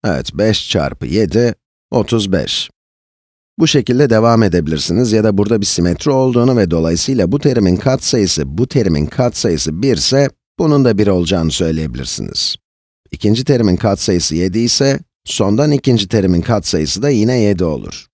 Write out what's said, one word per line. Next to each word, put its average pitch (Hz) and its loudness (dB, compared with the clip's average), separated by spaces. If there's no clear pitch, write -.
Evet, 76 -4
beş 104 0
çarpı 71 -4
yedi, 104 0
otuz 104 -2
beş. - -4
Bu 160 2
şekilde 131 2
devam 113 4
edebilirsiniz 87 0
ya 110 2
da 101 2
burada 104 2
bir 101 -2
simetri 87 -2
olduğunu 131 2
ve 95 2
dolayısıyla 85 0
bu 147 0
terimin 113 2
katsayısı, 95 -2
bu 131 0
terimin 85 0
katsayısı 90 -2
bir 127 2
ise 135 0
bunun 147 2
da 110 2
bir 104 4
olacağını 87 0
söyleyebilirsiniz. 67 -4
İkinci 110 0
terimin 113 2
katsayısı 95 0
yedi 90 -2
ise 135 0
sondan 113 0
ikinci 120 0
terimin 92 2
katsayısı 92 -2
da 143 0
yine 120 2
yedi 101 2
olur. 65 -6